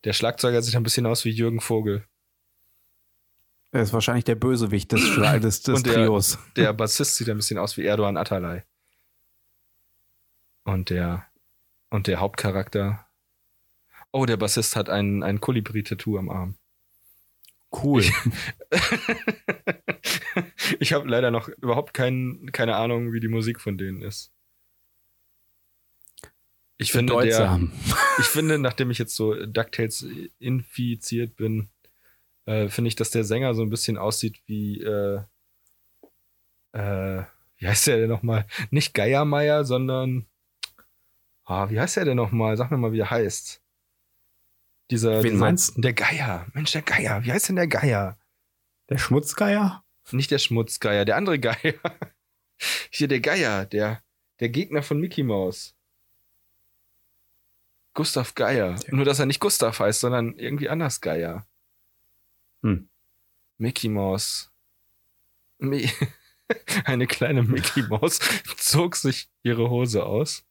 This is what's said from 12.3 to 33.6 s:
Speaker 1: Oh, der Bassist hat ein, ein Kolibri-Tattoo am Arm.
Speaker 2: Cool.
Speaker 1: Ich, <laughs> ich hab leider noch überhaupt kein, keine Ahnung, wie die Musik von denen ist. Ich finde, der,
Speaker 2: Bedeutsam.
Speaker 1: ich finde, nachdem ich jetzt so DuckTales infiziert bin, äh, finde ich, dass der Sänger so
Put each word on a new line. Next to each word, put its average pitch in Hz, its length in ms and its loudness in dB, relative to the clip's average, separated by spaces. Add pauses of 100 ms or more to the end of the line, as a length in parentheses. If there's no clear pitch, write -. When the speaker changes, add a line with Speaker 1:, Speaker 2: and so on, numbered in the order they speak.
Speaker 1:
Oh, 135 140 0
der 113 140 2
Bassist 107 360 0
hat 104 140 0
ein, 101 340 2
ein 98 180 0
Kolibri-Tattoo 107 760 -2
am 95 120 -4
Arm. 92 260 -6 (1120)
Speaker 2:
Cool. 139 300 2
Speaker 1:
Ich, 92 120 4 (580)
<laughs> - 2000 -4
ich 143 120 2
hab 143 140 0
leider 123 240 4
noch 117 180 -2
überhaupt 123 460 -2
kein, 127 580 -2
keine 117 240 0
Ahnung, 117 360 0
wie 113 80 -2
die 113 80 -2
Musik 113 320 -2
von 101 180 -4
denen 95 240 -8
ist. - 300 -12 (2500)
Ich - 140 -2
finde, 123 200 2
der, 120 80 4
Speaker 2:
Bedeutsam. 107 520 4 (460)
Speaker 1:
ich - 80 2
finde, 156 320 2
nachdem 127 320 0
ich 117 80 -4
jetzt 117 160 -4
so 107 200 0 (120)
DuckTales 110 600 -4 (320)
infiziert 120 960 -4
bin, 110 320 -4 (800)
äh, 107 220 0
finde 117 200 -2
ich, 107 80 -4
dass 110 140 -2
der 113 140 0
Sänger 120 300 0
so 113 80 0